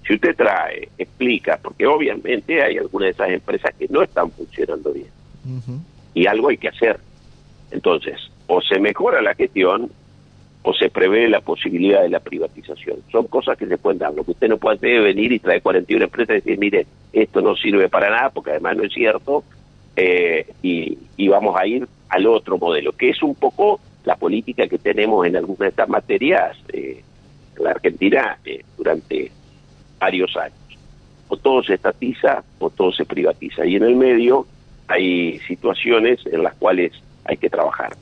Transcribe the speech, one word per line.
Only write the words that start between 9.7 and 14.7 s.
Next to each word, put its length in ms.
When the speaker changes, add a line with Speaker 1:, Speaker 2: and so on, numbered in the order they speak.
Speaker 1:
o 100
se 160
prevé 400
la 120
posibilidad 600
de 80
la 100
privatización. 800
Son 160
cosas 300
que 80
se 120
pueden 220
dar. 140
Lo 100
que 80
usted 180
no 80
puede 180